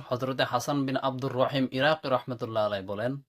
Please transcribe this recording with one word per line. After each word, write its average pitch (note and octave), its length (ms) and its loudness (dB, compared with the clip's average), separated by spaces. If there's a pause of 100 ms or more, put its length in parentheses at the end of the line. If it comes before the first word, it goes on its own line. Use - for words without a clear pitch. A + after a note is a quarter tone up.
হযরতে C3 380 0
হাসান B2+ 400 0
বিন C3+ 180 0
আব্দুর C3 300 -2
রহিম C3 400 2
ইরাকি C#3+ 360 2
রাহমাতুল্লাহ A#2 560 0
আলাইহি G2+ 220 0
বলেন, G#2 260 -2 (160)